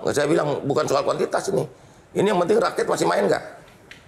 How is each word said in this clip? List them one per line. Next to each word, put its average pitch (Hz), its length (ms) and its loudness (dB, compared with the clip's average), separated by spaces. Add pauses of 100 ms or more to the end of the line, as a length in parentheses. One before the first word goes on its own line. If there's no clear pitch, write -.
Saya 143 180 0
bilang 147 380 0
bukan 139 240 0
soal 139 160 2
kuantitas - 480 -2
ini. - 160 0 (480)
Ini 185 120 2
yang 208 120 2
penting 220 180 2
rakyat - 300 0
masih 165 180 0
main 185 220 2
nggak? - 180 0 (640)